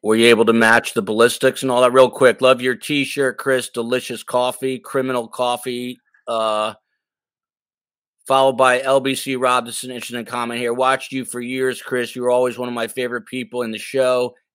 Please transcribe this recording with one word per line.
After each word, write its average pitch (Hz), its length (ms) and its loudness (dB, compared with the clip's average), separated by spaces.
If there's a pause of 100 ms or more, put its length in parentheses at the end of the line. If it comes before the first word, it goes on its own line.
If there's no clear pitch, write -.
Were 110 140 2
you 117 120 6
able 113 180 6
to 113 80 4
match 113 400 4
the 117 80 -2
ballistics 113 580 2
and 131 100 -4
all 123 120 4
that? 123 100 4
Real 127 180 8
quick, 123 300 4
love 127 220 4
your 127 120 -2
t-shirt, 139 640 -4
Chris. 127 320 -2
Delicious 120 540 -6
coffee, 127 560 -4
criminal 127 500 -4
coffee. 123 720 -6 (280)
Uh, 110 460 -2 (1500)
followed 135 280 4
by 127 260 4
L 135 200 2
B 135 140 -2
C 131 220 -6
Robinson, 123 540 -2
interesting 120 340 -10
comment 120 340 -6
here. 120 140 -2
"Watched 131 400 -2
you 131 140 -6
for 123 160 -10
years, 127 400 -4
Chris. 123 340 -6
You 127 60 -8
were 123 80 0
always 123 260 2
one 123 100 -8
of 120 80 -8
my 117 120 -4
favorite 120 400 -6
people 123 340 -8
in 113 120 -6
the 107 60 -8
show. 127 560 -2 (200)